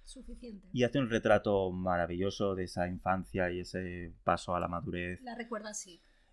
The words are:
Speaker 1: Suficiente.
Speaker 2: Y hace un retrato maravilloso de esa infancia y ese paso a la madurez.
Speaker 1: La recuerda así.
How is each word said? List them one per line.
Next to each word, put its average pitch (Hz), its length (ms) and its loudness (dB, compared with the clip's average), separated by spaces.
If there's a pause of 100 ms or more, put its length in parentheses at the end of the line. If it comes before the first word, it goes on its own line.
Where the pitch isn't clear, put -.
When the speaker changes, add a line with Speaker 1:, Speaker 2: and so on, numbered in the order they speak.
Speaker 1:
Suficiente. 240 680 -16
Speaker 2:
Y 120 100 4
hace 120 160 4
un 127 100 0
retrato 104 640 6
maravilloso 92 840 0
de 92 100 -2
esa 87 220 -2
infancia 92 640 0
y 90 100 -4
ese 90 520 -6 (100)
paso 90 320 2
a 87 40 2
la 87 80 0
madurez. 87 560 -4
Speaker 1:
La 247 120 -10
recuerda 220 340 -8
así. 190 320 -12 (320)